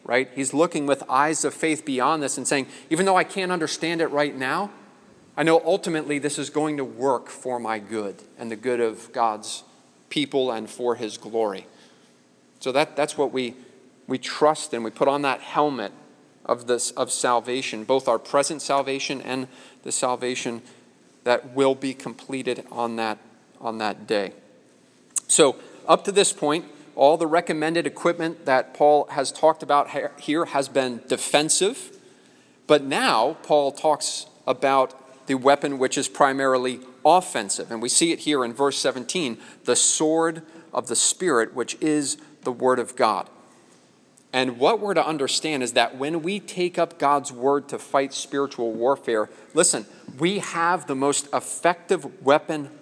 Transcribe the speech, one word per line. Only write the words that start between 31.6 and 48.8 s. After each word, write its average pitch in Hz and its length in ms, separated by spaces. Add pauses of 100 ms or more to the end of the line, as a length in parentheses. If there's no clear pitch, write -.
but 147 160
now 156 580
Paul 143 300
talks - 540 (200)
about 131 800
the 139 80
weapon 139 440
which 131 200
is 131 80
primarily 131 760 (240)
offensive. 135 680
And 113 100
we 123 60
see 165 240
it - 80
here 139 240
in 117 80
verse 139 260
seventeen, 127 600 (260)
the 123 100
sword 160 680 (300)
of - 160
the - 80
Spirit, 131 580
which 120 260
is 151 380 (240)
the 127 100
word 123 280
of - 160
God. 107 340 (1000)
And 127 260
what 120 220
we're 101 140
to - 120
understand 147 560
is 120 120
that 120 220
when 151 260
we 196 180
take 180 360
up 165 220
God's 143 320
word 135 380
to 117 100
fight 139 340
spiritual 139 600
warfare, 117 580 (240)